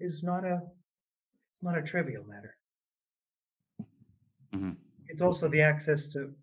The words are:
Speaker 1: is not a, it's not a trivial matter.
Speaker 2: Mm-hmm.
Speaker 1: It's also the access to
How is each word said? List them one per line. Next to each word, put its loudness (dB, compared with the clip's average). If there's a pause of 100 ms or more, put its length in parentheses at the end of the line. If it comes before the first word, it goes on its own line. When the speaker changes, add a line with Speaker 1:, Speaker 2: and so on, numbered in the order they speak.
Speaker 1:
is -6
not 0
a, 0 (880)
it's -14
not 0
a 0
trivial -4
matter. -18 (2000)
Speaker 2:
Mm-hmm. -4 (360)
Speaker 1:
It's -6
also 4
the 6
access 4
to -6 (120)